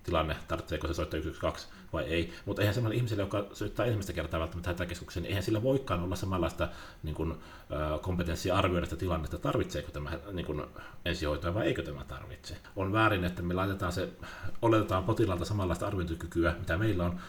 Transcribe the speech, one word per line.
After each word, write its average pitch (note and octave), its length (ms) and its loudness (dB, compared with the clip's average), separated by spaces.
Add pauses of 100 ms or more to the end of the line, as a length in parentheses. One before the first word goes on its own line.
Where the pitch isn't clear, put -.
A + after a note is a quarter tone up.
tilanne, D#2+ 280 2 (120)
tarvitseeko D#2 380 -2
se - 80 0
soittaa D2+ 240 -2
yksi D#2 100 -2
yksi - 120 -8
kaksi - 280 -2 (240)
vai D#2+ 120 0
ei. E2 280 0 (120)
Mut G2+ 140 -2
eihän G2+ 160 4
semmoinen A#2 220 2
ihmiselle, G#2+ 260 2
joka G2+ 300 0
soittaa G#2 340 -2
ensimmäistä G#2 260 0
kertaa E2 280 -2
välttämättä E2+ 300 -2
hätäkeskukseen, F2 520 -4
niin - 60 -4
eihän G2 140 0
sillä G#2+ 200 2
voikaan A#2+ 400 2
olla F#2+ 140 0
samanlaista, F2+ 520 0 (340)
niin D#2 120 -2
kun, E2 240 -2 (560)
ä, D2+ 40 0
kompetenssia F2 580 2
arvioida F2 300 4
sitä - 100 -4
tilannetta, E2+ 420 -2
tarvitseeko - 520 -2
tämä, D2 200 -6 (220)
niin F2 140 -4
kun, D2+ 220 -4 (360)
ensihoitoa D#2 500 0
vai A2+ 120 2
eikö D2+ 160 2
tämä C#2+ 220 -6
tarvitse. - 520 -10 (200)
On F#2+ 160 0
väärin, G#2 320 6
että F2 180 0
me F2 120 0
laitetaan F#2+ 380 0
se, F2+ 160 0 (540)
oletetaan G2+ 420 4
potilaalta G2 400 2
samanlaista F#2+ 420 2
arviointikykyä, E2 720 2
mitä E2 200 0
meillä F2 260 4
on, F2+ 240 0